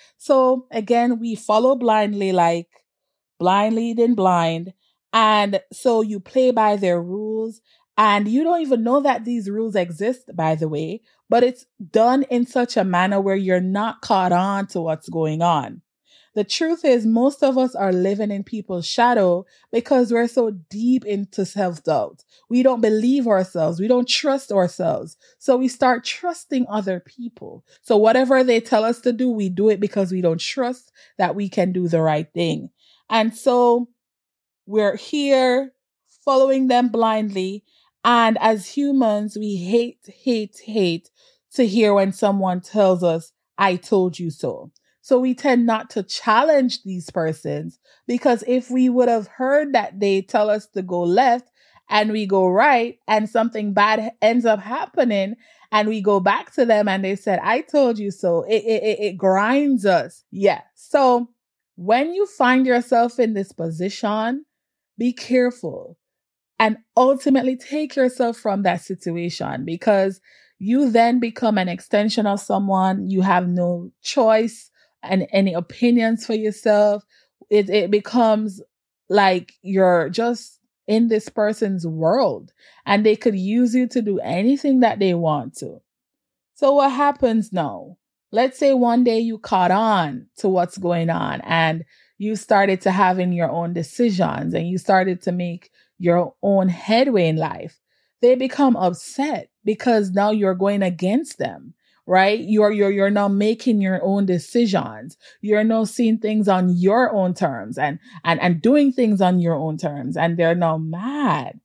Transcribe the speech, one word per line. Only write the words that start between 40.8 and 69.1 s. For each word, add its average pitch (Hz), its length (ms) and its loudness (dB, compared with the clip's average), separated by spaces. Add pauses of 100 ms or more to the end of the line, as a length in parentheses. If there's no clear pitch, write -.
to 247 120 2
hear 208 280 2
when 196 180 2
someone 190 480 -2
tells 185 420 0
us, 165 300 -2 (240)
"I 185 200 0
told 185 420 -2
you 170 120 -6
so." - 420 -10 (300)
So 254 180 2
we 254 140 -2
tend 254 320 0
not 226 240 -2
to 208 120 -6
challenge 262 800 0
these 185 280 -12
persons, 160 680 -6 (300)
because 240 400 0
if 254 200 -2
we 254 200 2
would 240 200 2
have 220 200 -2
heard 277 440 -2
that 202 280 -2
they 196 200 2
tell 214 300 0
us 208 200 -2
to 202 120 -8
go 180 180 -4
left 233 480 2 (400)
and 214 220 0
we 214 160 -4
go 190 220 2
right 240 580 2
and 214 240 0
something 220 420 -2
bad 214 480 0
ends 233 240 2
up 214 140 2
happening 214 800 -2 (340)
and 214 180 2
we 220 120 -4
go 202 180 2
back 202 360 -2
to 254 120 2
them 214 220 2
and 196 160 -2
they 190 100 -2
said, 190 260 -2
"I 233 200 0
told 247 400 0
you 202 100 -6
so," 170 320 -2
it, 214 220 -2
it, 220 180 0
it, 214 180 -2
it 196 160 -4
grinds 214 720 2
us. 170 460 -2
Yeah. 190 300 0 (120)
So 247 540 2 (480)
when 247 380 -2
you 392 120 -2
find 254 400 2
yourself 240 540 0
in 226 140 0
this 196 180 -6
position, 208 920 -6 (540)
be 240 140 -2
careful 247 840 -4 (600)
and 220 200 0 (180)
ultimately 262 580 2
take 294 420 -8
yourself 254 420 -2
from 202 240 -4
that 180 180 0
situation, 170 840 -8